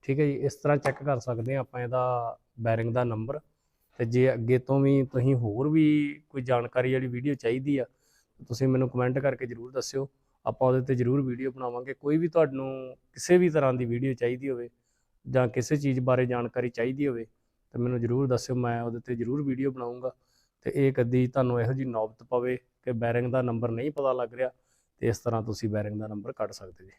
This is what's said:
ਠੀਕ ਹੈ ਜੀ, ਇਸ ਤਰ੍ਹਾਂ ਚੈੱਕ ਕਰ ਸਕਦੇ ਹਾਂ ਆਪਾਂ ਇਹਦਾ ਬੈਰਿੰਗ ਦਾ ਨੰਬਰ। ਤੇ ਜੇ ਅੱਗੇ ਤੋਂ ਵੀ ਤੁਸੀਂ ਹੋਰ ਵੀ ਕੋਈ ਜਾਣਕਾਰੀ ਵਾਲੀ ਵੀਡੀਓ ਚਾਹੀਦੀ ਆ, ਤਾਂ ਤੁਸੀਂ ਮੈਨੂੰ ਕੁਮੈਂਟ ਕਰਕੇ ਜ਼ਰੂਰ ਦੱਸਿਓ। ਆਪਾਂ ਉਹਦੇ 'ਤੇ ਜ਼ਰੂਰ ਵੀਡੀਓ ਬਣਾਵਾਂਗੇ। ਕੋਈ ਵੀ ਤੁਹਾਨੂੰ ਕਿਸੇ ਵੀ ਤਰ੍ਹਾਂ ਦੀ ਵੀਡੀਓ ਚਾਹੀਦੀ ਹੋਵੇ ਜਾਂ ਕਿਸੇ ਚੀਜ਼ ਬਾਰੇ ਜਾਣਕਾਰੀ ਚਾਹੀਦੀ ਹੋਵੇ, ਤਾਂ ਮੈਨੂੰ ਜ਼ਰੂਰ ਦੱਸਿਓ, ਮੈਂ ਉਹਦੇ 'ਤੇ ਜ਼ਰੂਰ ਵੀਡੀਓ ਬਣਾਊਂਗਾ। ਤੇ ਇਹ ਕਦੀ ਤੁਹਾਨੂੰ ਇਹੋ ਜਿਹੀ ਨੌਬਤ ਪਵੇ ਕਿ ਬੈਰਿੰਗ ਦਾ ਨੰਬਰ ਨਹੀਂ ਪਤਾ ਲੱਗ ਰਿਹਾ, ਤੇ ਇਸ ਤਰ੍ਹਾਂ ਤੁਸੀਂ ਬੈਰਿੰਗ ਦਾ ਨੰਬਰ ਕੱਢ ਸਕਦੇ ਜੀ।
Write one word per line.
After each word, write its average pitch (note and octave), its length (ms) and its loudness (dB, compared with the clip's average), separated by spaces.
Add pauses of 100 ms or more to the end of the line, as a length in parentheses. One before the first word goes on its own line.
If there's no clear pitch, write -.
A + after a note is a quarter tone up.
ਠੀਕ C#3 160 0
ਹੈ D3+ 60 4
ਜੀ, C#3+ 80 2
ਇਸ C#3 220 -2
ਤਰ੍ਹਾਂ D3 220 2
ਚੈੱਕ C#3 260 -2
ਕਰ C#3 160 0
ਸਕਦੇ A#2 340 -4
ਹਾਂ - 60 -2
ਆਪਾਂ B2 220 -8
ਇਹਦਾ B2 560 -2 (220)
ਬੈਰਿੰਗ A2+ 340 0
ਦਾ B2 100 2
ਨੰਬਰ। A#2 360 -4 (600)
ਤੇ B2 60 0
ਜੇ B2 280 4
ਅੱਗੇ A#2 260 2
ਤੋਂ C3+ 200 0
ਵੀ C#3 240 4
ਤੁਸੀਂ C3 320 2
ਹੋਰ A#2+ 340 0
ਵੀ D#3 160 6 (440)
ਕੋਈ C#3 120 -8
ਜਾਣਕਾਰੀ B2+ 520 0
ਵਾਲੀ C3 140 0
ਵੀਡੀਓ B2 260 -2
ਚਾਹੀਦੀ C3 440 0
ਆ, B2 60 0
ਤਾਂ - 640 -18
ਤੁਸੀਂ B2 220 -2
ਮੈਨੂੰ C3 220 4
ਕੁਮੈਂਟ B2 300 0
ਕਰਕੇ C3 260 -2
ਜ਼ਰੂਰ A#2+ 260 -12
ਦੱਸਿਓ। C3+ 360 -6 (380)
ਆਪਾਂ C3 220 2
ਉਹਦੇ B2+ 140 4
'ਤੇ C3 140 0
ਜ਼ਰੂਰ B2 260 2
ਵੀਡੀਓ B2+ 300 -4
ਬਣਾਵਾਂਗੇ। B2 420 -8
ਕੋਈ D3 240 0
ਵੀ E3+ 100 2
ਤੁਹਾਨੂੰ C3+ 680 0 (180)
ਕਿਸੇ F3+ 240 4
ਵੀ F3+ 120 6
ਤਰ੍ਹਾਂ C#3 240 4
ਦੀ B2+ 120 0
ਵੀਡੀਓ A#2+ 280 -2
ਚਾਹੀਦੀ B2 360 -2
ਹੋਵੇ A#2+ 200 -6 (600)
ਜਾਂ B2+ 180 4
ਕਿਸੇ C3 280 0
ਚੀਜ਼ C#3 240 2
ਬਾਰੇ B2+ 260 4
ਜਾਣਕਾਰੀ B2 440 -2
ਚਾਹੀਦੀ C3 380 -2
ਹੋਵੇ, A#2 180 -4 (480)
ਤਾਂ A#2+ 60 -6
ਮੈਨੂੰ B2 220 0
ਜ਼ਰੂਰ B2 260 0
ਦੱਸਿਓ, B2+ 280 -2
ਮੈਂ A#2+ 260 -2
ਉਹਦੇ A#2 180 -6
'ਤੇ B2 160 -6
ਜ਼ਰੂਰ A#2+ 260 -4
ਵੀਡੀਓ C3+ 300 -2
ਬਣਾਊਂਗਾ। B2+ 400 -8 (540)
ਤੇ C3 100 -4
ਇਹ C3+ 180 2
ਕਦੀ B2+ 340 2
ਤੁਹਾਨੂੰ B2 340 0
ਇਹੋ A#2 120 0
ਜਿਹੀ C3 160 -4
ਨੌਬਤ A2 340 -4
ਪਵੇ B2 340 -2 (260)
ਕਿ B2+ 80 -4
ਬੈਰਿੰਗ A#2 400 0
ਦਾ B2+ 100 0
ਨੰਬਰ A#2 300 -2
ਨਹੀਂ B2 200 -4
ਪਤਾ C3+ 220 0
ਲੱਗ A#2+ 200 -4
ਰਿਹਾ, B2+ 160 -2 (520)
ਤੇ A2+ 60 2
ਇਸ A2+ 120 0
ਤਰ੍ਹਾਂ A#2 240 -2
ਤੁਸੀਂ A2 260 -4
ਬੈਰਿੰਗ G#2 300 -4
ਦਾ G#2+ 80 -6
ਨੰਬਰ G#2+ 240 -10
ਕੱਢ G#2+ 200 -6
ਸਕਦੇ F#2 340 -18
ਜੀ। F#2+ 140 -20